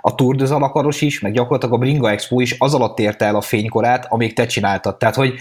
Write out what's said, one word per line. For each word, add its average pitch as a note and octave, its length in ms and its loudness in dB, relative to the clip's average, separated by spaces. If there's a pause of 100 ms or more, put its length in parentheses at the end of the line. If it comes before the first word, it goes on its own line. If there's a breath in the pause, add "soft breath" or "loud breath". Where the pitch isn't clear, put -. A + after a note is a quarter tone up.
a A#2+ 140 0
Tour C3 220 2
de C3+ 80 0
Zalakaros D3 560 0
is, D3 200 -2
meg G2+ 120 -4
gyakorlatilag A#2+ 420 0
a A#2 40 4
Bringa B2+ 320 2
Expo A2+ 300 -2
is A#2+ 180 0
az C#3 160 2
alatt A#2+ 240 0
érte G#2 260 0
el G#2 120 2
a G#2 40 0
fénykorát, A2+ 680 0
amíg A2+ 260 -2
te A#2+ 120 0
csináltad. G2 520 -2
Tehát, A2 160 2
hogy C3 260 0